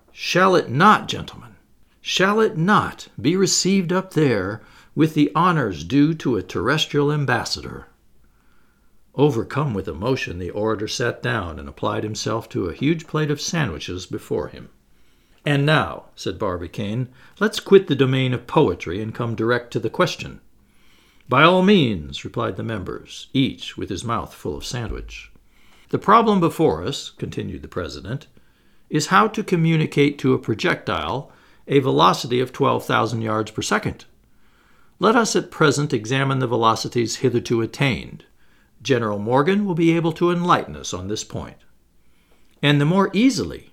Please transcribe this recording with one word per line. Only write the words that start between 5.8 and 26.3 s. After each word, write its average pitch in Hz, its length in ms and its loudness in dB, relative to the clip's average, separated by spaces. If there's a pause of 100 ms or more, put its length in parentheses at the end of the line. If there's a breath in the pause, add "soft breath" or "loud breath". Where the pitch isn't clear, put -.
due 143 320 4
to 143 200 -2
a 92 60 0
terrestrial 143 720 0
ambassador?" 120 720 -4 (1300)
Overcome 131 580 0
with 98 140 -4
emotion, 90 500 -4
the 90 140 -8
orator 107 360 -2
sat - 360 -4
down 98 340 -4
and 71 100 -12
applied 107 360 -4
himself 110 460 -6
to 107 180 -4
a 80 60 -6
huge 156 340 -2
plate 151 240 -2
of 143 100 -4
sandwiches 92 640 -4
before 107 440 -6
him. 62 200 -18 (720)
"And 143 220 2
now," 127 400 0 (100)
said 95 220 -6
Barbicane, 101 680 -4 (320 soft breath)
"let's 214 200 -2
quit 196 280 6
the 143 80 0
domain 131 360 2
of 120 140 -4
poetry 101 560 0
and 110 140 -8
come 117 180 -4
direct 117 400 -2
to 123 60 -4
the 110 100 -4
question." - 500 -4 (880 soft breath)
"By 127 140 4
all 180 220 6
means," 113 600 2
replied 107 340 -4
the 113 60 -8
members, - 720 -10
each - 420 -2
with 92 140 -8
his 90 140 -6
mouth 107 320 -6
full - 200 -8
of 71 100 -10
sandwich. - 640 -10 (580 soft breath)
"The - 80 0
problem 214 420 4